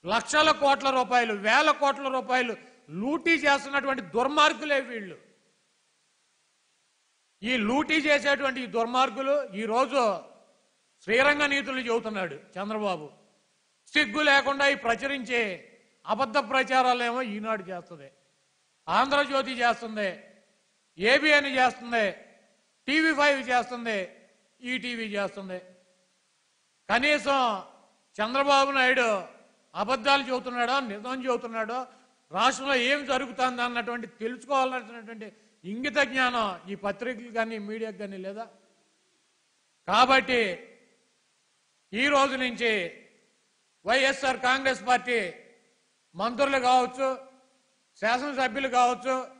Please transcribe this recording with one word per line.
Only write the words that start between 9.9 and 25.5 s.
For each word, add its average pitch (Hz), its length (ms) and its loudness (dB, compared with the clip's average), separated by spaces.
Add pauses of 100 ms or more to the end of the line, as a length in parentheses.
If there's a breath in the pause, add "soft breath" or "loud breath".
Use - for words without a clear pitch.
శ్రీరంగ 285 360 4 (120)
నీతులు 262 340 -4
చెబుతున్నాడు 214 500 -4 (200)
చంద్రబాబు. 196 500 -4 (840)
సిగ్గు 294 360 0
లేకుండా 277 440 4
ఈ - 100 0
ప్రచురించే 240 560 -2 (680)
అబద్ధ 220 340 0 (120)
ప్రచారాలేమో 254 680 2 (140)
ఈనాడు 214 360 -4
చేస్తుంది, 170 380 -14 (800)
ఆంధ్రజ్యోతి 269 680 2 (100)
చేస్తుంది, 226 440 0 (920)
ఏబిఎన్ 285 580 4
చేస్తుంది, 240 480 0 (840)
టీవీ 320 220 4 (100)
ఫైవ్ 285 280 4
చేస్తుంది, 240 480 -2 (640)
ఈటీవీ 247 460 -6 (100)
చేస్తుంది. 190 420 -6 (1300)